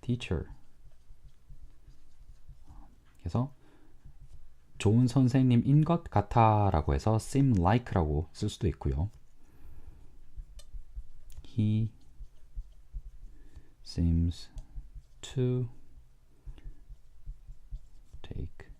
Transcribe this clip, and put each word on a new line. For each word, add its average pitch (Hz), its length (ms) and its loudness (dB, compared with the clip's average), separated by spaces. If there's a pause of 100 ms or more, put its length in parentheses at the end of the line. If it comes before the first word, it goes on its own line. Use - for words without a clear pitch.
teacher." 117 440 -2 (2750)
그래서 120 320 -2 (1300)
"좋은 117 300 6
선생님인 131 800 6
것 170 180 0
같아"라고 104 920 4
해서 107 220 4
seem 135 440 4
like라고 82 720 4
쓸 - 180 -4
수도 - 180 -2
있고요. 76 420 -2 (2500)
"He 107 420 2 (1900)
seems 85 680 0 (720)
to 123 460 -2 (2500)
take - 460 -8 (120)